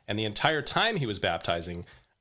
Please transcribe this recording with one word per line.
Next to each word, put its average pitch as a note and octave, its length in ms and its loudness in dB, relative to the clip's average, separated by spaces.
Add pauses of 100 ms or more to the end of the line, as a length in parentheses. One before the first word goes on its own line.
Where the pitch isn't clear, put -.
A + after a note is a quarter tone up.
And G#2 120 -2
the A2 60 0
entire C#3+ 380 2
time G#3+ 340 2
he C#3 100 0
was G#2 120 -2
baptizing, F2 680 -2 (360)